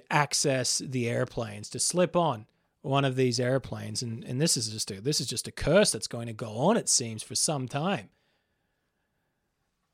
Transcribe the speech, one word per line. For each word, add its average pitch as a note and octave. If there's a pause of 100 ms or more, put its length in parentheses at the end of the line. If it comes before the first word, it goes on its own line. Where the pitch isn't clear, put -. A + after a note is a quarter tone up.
access C#3
the B2+
airplanes, A#2
to B2
slip F3
on C#3+ (340)
one C#3
of C3
these B2+
airplanes. A2
And, A#2
and C3
this E3
is A2
just G#2+
a, G2
this C#3+
is B2
just -
a A2
curse F#3
that's -
going A#2+
to A2+
go A2
on, E3
it -
seems, A2+
for -
some C3+
time. C#3+ (1800)